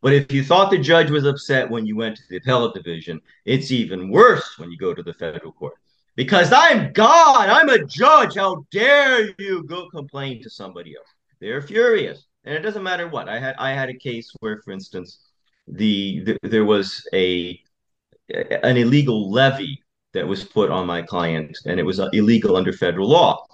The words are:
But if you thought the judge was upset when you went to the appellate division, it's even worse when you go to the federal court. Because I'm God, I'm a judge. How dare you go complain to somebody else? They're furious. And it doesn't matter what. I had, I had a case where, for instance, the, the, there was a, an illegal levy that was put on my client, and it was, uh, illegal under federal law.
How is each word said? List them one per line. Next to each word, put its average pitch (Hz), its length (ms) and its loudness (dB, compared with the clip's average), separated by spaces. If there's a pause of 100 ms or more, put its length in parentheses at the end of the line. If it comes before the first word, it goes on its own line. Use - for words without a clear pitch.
But 135 100 2
if 139 200 2
you 139 100 0
thought 165 280 4
the 190 80 0
judge 156 320 4
was 147 160 0
upset 139 420 -2
when 113 180 -6
you 107 100 -6
went 110 200 -6
to - 120 -20
the 92 80 -12
appellate 120 380 -2
division, 82 460 -12 (240)
it's 131 260 -2
even 92 400 -4
worse 185 480 4
when 87 120 -16
you 82 80 -16
go 90 160 -6
to 85 80 -12
the 82 120 -14
federal 80 380 -12
court. - 220 -14 (420)
Because 180 360 2
I'm 262 400 4
God, 262 560 6
I'm 294 200 4
a 220 160 2
judge. 214 520 4
How 185 340 -4
dare 254 680 2
you 190 260 -6
go 175 240 -12
complain 139 540 -12
to 110 80 -20
somebody 87 460 -18
else? - 120 -20 (320)
They're 117 220 -8
furious. 202 640 0 (180)
And 143 100 -10
it 156 60 -4
doesn't 202 220 -8
matter 180 260 -6
what. 123 200 -10
I 107 100 -8
had, 131 200 -8
I 135 140 -6
had 135 180 -6
a 123 60 -12
case 120 340 -12 (100)
where, 107 240 -8
for 101 80 -16
instance, 95 480 -14 (480)
the, 98 560 -4
the, 107 180 -4
there 107 220 0
was 101 480 0
a, 90 480 -2 (680)
an - 480 -2
illegal 120 540 2
levy 107 520 -2 (300)
that - 140 -6
was 95 180 -6
put 104 260 0
on 90 160 -2
my 87 160 -6
client, 82 540 -6 (100)
and 87 120 -4
it 87 60 -2
was, 92 160 -4
uh, 95 120 -2
illegal 107 440 2
under 92 160 0
federal 92 360 -2
law. 139 460 4